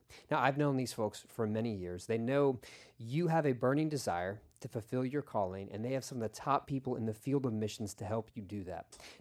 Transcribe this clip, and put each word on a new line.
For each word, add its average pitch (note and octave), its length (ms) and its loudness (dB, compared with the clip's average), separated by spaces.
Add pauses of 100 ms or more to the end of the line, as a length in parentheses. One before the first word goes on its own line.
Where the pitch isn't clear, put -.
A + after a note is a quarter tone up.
(320)
Now, D3+ 80 4
I've C3+ 180 4
known C#3+ 180 4
these B2+ 160 0
folks G#2+ 360 -2
for - 180 -2
many A2 260 0
years. F2+ 360 -6
They - 100 2
know C3+ 440 4 (360)
you C3+ 300 0
have E3 180 4
a C#3 60 6
burning C3 360 4
desire G2+ 540 -2 (200)
to C3 60 -6
fulfill B2+ 380 -2
your C#3 160 -2
calling, G2 500 -2
and G#2+ 140 -4
they B2+ 60 -2
have C3+ 120 0
some C3 140 -8
of A2+ 60 -2
the G#2+ 120 -2
top - 300 0
people C3 300 -2
in A#2 100 -2
the A2 80 0
field C3+ 320 0
of A#2 80 0
missions G#2+ 400 -2
to - 120 -8
help A2 280 -2
you A#2 80 -8
do G2 220 -8
that. E2+ 340 -10 (240)